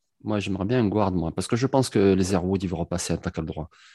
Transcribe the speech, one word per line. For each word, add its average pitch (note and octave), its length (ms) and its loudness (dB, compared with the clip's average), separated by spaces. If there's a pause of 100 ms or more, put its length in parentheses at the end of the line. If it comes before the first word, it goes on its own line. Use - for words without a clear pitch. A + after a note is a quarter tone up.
(240)
Moi, G#2+ 160 -2
j'aimerais F#2+ 240 -4
bien B2 200 2
un G2+ 40 2
guard, G2 240 2
moi, E2 200 -2
parce F#2 140 -6
que A#2+ 100 -2
je B2 100 0
pense C3+ 220 2
que G2 260 4
les F#2 200 2
Airwood, F#2 280 0
ils F#2+ 60 -2
vont E2+ 100 -4
repasser F2 340 -4
un E2 60 0
tackle E2+ 260 -6
droit. D#2+ 260 -8 (240)